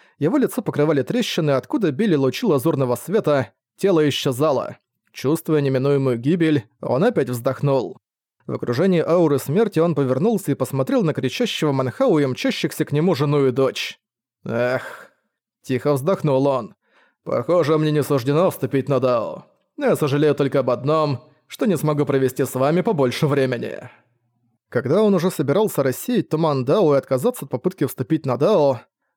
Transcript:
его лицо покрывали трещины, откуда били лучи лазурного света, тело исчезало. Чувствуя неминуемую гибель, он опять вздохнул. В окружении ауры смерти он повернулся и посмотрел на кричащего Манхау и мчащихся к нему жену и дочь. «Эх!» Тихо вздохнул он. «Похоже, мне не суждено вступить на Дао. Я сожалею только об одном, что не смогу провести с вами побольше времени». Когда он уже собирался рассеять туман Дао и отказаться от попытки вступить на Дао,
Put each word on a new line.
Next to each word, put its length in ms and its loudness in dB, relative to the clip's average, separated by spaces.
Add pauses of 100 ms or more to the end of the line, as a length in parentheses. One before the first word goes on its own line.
(180)
его 200 0
лицо 240 0
покрывали 400 0
трещины, 480 -2
откуда 420 0
били 220 0
лучи 320 0
лазурного 500 2
света, 560 -2 (240)
тело 320 2
исчезало. 720 -2 (340)
Чувствуя 480 0
неминуемую 560 0
гибель, 480 0 (160)
он 240 0
опять 240 0
вздохнул. 680 -2 (480)
В 80 -8
окружении 520 0
ауры 320 2
смерти 400 0
он 160 2
повернулся 580 0
и 20 2
посмотрел 480 -2
на 100 0
кричащего 600 -2
Манхау 460 0
и 60 2
мчащихся 640 -4
к 60 -6
нему 220 2
жену 320 2
и 40 4
дочь. 480 -2 (480)
«Эх!» 640 -4 (520)
Тихо 300 -2
вздохнул 540 0
он. 280 -2 (500)
«Похоже, 520 0
мне 140 0
не 140 0
суждено 480 0
вступить 360 -2
на 120 2
Дао. 460 -2 (300)
Я 200 2
сожалею 400 2
только 240 0
об 100 0
одном, 540 -2 (240)
что 180 -4
не 100 2
смогу 300 0
провести 380 0
с 100 -8
вами 280 2
побольше 440 0
времени». 640 -2 (760)
Когда 340 2
он 100 4
уже 200 2
собирался 500 0
рассеять 460 -2
туман 360 0
Дао 300 4
и 40 4
отказаться 460 -2
от 60 -14
попытки 340 -4
вступить 420 -4
на 100 -2
Дао, 460 2 (340)